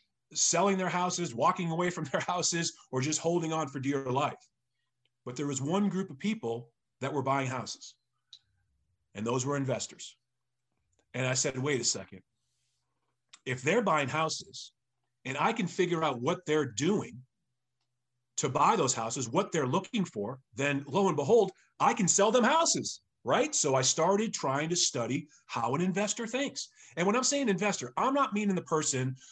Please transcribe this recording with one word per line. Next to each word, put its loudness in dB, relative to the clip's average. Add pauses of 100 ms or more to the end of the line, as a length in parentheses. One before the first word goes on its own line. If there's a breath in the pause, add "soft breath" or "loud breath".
(320 soft breath)
selling 2
their 0
houses, -2
walking 2
away 0
from -4
<laughs> -8
their 2
houses, -2 (200 loud breath)
or 0
just -2
holding 0
on -2
for -8
dear -2
life." -2 (800)
But -8
there -2
was -4
one 0
group -4
of -16
people -4 (300)
that -4
were -2
buying 0
houses, -10 (1200 loud breath)
and -6
those 0
were -2
investors. -6 (960)
And -2
I 0
said, -2
"Wait 0
a -4
second. -6 (1300)
If -4
they're 2
buying 2
houses -6 (520)
and -8
I 2
can -2
figure 0
out 0
what -2
they're 2
doing 0 (1200)
to -2
buy 4
those 2
houses, -4
what 0
they're 0
looking -2
for, -6 (160)
then 0
lo 2
and 0
behold, 4 (300 soft breath)
I 4
can 2
sell 4
them 4
houses, 2 (240)
right?" 2
So 2
I 4
started 2
trying -2
to -2
study -2 (200 soft breath)
how -2
an 0
investor -2
thinks. -4 (280 loud breath)
And 0
when 4
I'm 2
saying 2
investor, 0
I'm 2
not 2
meaning 0
the -2
person 0 (160 loud breath)